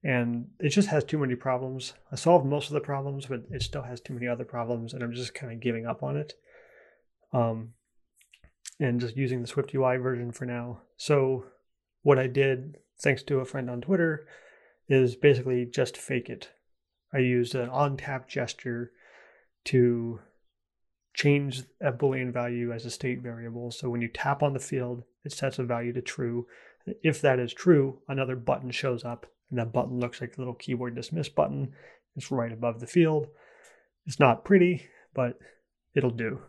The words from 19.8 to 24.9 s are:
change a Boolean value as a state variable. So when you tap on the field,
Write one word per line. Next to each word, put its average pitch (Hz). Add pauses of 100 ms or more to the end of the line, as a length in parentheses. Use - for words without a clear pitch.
change 143 (180)
a 143
Boolean 127
value 120
as 113
a 117
state 123
variable. 117
So 123
when 120
you 117
tap 139
on 143
the 131
field, 123 (200)